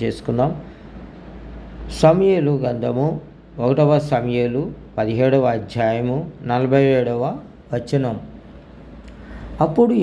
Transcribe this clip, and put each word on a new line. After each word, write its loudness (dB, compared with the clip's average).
చేసుకుందాం. 0
సమూయేలు 4
గ్రంథము, -2
ఒకటవ 4
సమూయేలు, 0
పదిహేడవ 2
అధ్యాయము, 0
నలభై 4
ఏడవ 0
వచనం. -2
అప్పుడు 4